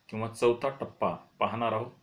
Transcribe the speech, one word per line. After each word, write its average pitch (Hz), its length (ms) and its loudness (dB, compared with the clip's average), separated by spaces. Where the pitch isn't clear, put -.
किंवा 110 200 -6
चौथा 117 400 2
टप्पा 110 460 -2
पाहणार 110 580 -2
आहोत, 113 200 -2